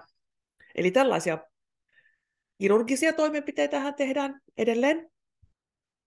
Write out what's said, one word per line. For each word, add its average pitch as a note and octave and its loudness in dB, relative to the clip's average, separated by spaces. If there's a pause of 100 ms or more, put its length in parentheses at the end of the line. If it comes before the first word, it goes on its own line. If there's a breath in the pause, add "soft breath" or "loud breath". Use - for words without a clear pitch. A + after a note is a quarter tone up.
(760 soft breath)
Eli F3 0
tällaisia F3+ 0 (1200)
kirurgisia A#3 2
toimenpiteitähän D4 -2
tehdään C#4 -4 (180)
edelleen. A#3+ 0 (960)